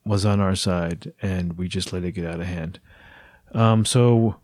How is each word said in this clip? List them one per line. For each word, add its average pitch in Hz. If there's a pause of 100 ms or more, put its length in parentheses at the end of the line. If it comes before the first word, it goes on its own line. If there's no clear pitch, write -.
was 104
on 101
our 95
side, 87
and 87
we 90
just 92
let 92
it 90
get 85
out 85
of 90
hand. 87 (720)
Um, 113
so 117